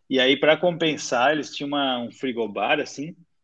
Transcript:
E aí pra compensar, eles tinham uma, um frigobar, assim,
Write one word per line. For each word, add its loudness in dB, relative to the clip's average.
E 0
aí 4
pra 6
compensar, 0
eles -6
tinham -8
uma, -2
um -8
frigobar, -2
assim, -10